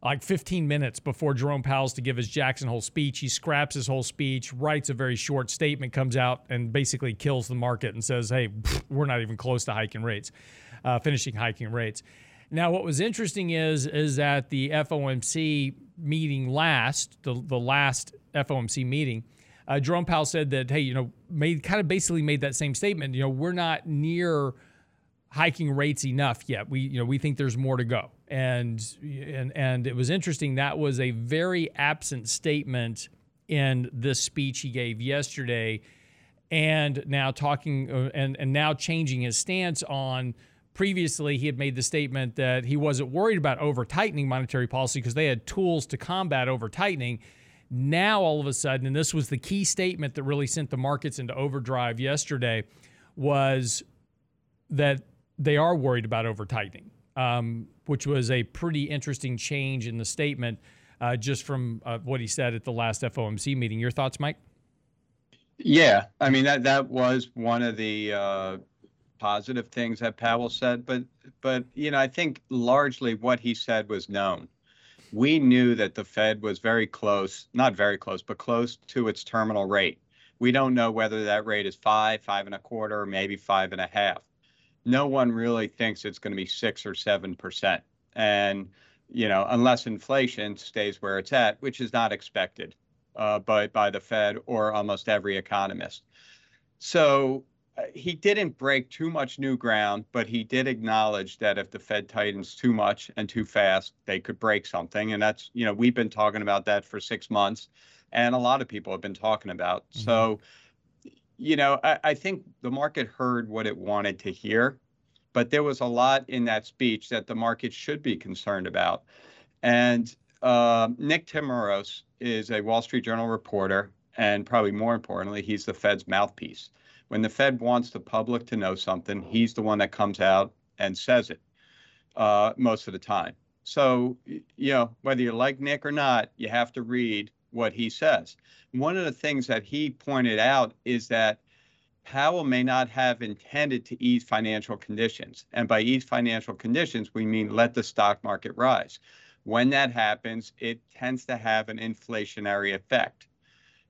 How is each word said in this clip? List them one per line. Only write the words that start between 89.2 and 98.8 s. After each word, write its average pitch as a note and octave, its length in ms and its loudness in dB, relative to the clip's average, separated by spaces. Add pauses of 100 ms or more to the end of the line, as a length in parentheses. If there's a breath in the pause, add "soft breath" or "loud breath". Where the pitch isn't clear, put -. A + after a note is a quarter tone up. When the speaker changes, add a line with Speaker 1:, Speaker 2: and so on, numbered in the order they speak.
Speaker 2:
know, G2 200 4
unless A#2+ 380 4
inflation A2 680 -2
stays G#2 460 -6
where G2 160 -2
it's F#2 140 -6
at, A#2 280 4
which C3 200 -6
is A#2+ 120 -6
not A2+ 200 2
expected, - 640 -6 (420)
uh, G#2+ 220 0
by, G#2 280 2
by G#2 240 2
the G2 100 -6
Fed G#2 460 0
or G#2+ 260 0
almost G#2 360 -2
every G2+ 280 2
economist. F#2+ 680 -4 (760 soft breath)
So, C#3 640 4 (320)
uh, - 60 -6 (120)
he D#3 180 -6
didn't G3+ 440 0
break C3 320 0